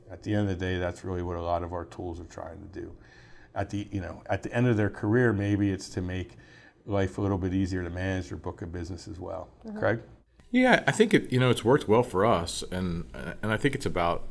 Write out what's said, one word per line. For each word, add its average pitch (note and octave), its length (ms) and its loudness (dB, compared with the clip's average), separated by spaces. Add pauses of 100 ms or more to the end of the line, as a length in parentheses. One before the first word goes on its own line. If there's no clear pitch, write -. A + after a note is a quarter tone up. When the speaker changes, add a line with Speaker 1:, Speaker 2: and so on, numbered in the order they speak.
(100)
Speaker 1:
At E2+ 120 -16
the G#2+ 100 -2
end G#2 160 4
of F#2 100 0
the F#2 80 -2
day, F#2 120 0
that's F2 260 -4
really F2+ 180 -2
what F2 140 -2
a E2+ 60 -4
lot E2+ 200 0
of E2+ 120 -6
our E2+ 100 -6
tools F2 360 -10
are E2+ 40 -12
trying E2+ 360 -12
to E2+ 200 -12
do. F2 120 -10 (640)
At G2+ 140 -4
the, G2+ 220 -6
you G2+ 100 -4
know, E2+ 300 -10
at G2 120 0
the - 120 -8
end A#2+ 120 4
of A#2 120 4
their G2+ 100 2
career, A2+ 460 2
maybe G2+ 360 2
it's F#2+ 200 -4
to - 100 -4
make F2+ 360 -6 (500)
life G2 320 0
a - 20 -4
little G2+ 160 2
bit F2+ 160 0
easier F#2 300 0
to E2+ 80 -6
manage F#2 400 -4
their F2+ 80 -8
book E2 240 -8
of E2+ 100 -10
business F2 360 -8
as F2 120 -12
well. F2+ 280 -8 (180)
Speaker 2:
Mm-hmm. G#3 120 -10
Speaker 1:
Craig? G#2+ 220 2 (500)
Speaker 3:
Yeah, B3 360 6
I C#3 60 2
think A3 200 4
it, - 180 2
you B2+ 80 2
know, B2+ 120 6
it's - 140 2
worked C3 220 4
well A2 160 6
for G2 220 2
us, F2+ 460 0
and, F2+ 340 -2 (380)
and G#2+ 100 0
I G#2+ 60 0
think C3+ 160 0
it's - 100 -6
about E2+ 460 0